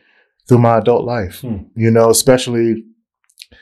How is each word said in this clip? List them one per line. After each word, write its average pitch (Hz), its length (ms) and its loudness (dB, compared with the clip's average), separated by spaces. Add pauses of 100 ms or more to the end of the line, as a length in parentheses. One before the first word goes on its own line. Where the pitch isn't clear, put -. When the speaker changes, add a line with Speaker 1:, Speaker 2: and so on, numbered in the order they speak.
(480)
Speaker 1:
through 120 120 4
my 117 180 2
adult 110 280 0
life, 117 360 -8
Speaker 2:
Hmm. 113 220 -10 (120)
Speaker 1:
you 113 160 0
know, 113 180 4
especially 117 760 0 (800)